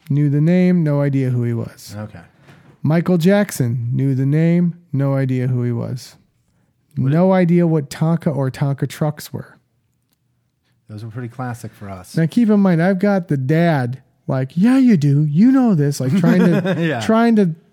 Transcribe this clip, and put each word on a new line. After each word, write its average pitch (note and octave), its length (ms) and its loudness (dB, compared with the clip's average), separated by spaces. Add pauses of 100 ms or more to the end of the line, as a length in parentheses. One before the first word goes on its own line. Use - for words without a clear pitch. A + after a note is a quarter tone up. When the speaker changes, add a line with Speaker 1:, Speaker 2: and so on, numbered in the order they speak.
Speaker 1:
Knew D3 200 0
the C#3+ 120 0
name, F3+ 440 2
no C#3+ 160 0
idea C3+ 300 0
who B2 120 -2
he A#2+ 100 -2
was. A2+ 460 -10
Speaker 2:
Okay. G#2 220 -14 (600)
Speaker 1:
Michael E3+ 360 0
Jackson. D3+ 760 0
Knew C3+ 220 -2
the C3+ 120 -2
name, E3 520 0 (140)
no C#3 220 -2
idea B2+ 340 -2
who B2 160 -2
he A#2+ 80 -2
was. A#2 440 -10 (800)
Speaker 2:
What C3+ 160 -2
Speaker 1:
No F3+ 200 2
idea F3 340 2
what D#3+ 240 -2
Tonka D#3+ 440 -2
or C3+ 160 -2
Tonka C#3 380 -4
trucks - 440 -8
were. - 240 -14 (1300)
Speaker 2:
Those G#2+ 160 -14
were A2+ 60 -14
pretty A#2+ 180 -10
classic A#2+ 440 -10
for G2 180 -16
us. F#2 260 -16
Speaker 1:
Now, E3 100 2
keep A#3 220 0
in G#3 120 4
mind, F3+ 200 2
I've F3+ 200 0
got G3 260 0
the D3 100 -2
dad, C#3 680 0 (260)
like, C3 280 -4
"Yeah, A#3+ 220 4
you B3 180 4
do. C#3+ 280 2
You E3 260 4
know B3+ 240 4
this." C#3+ 260 0
Like, C3 160 -2
trying F3 240 4
to, F3+ 360 2
Speaker 2:
<laughs> E3+ 100 -2
Yeah. C3 140 -2
Speaker 1:
trying A3+ 360 2
to G3 140 2 (220)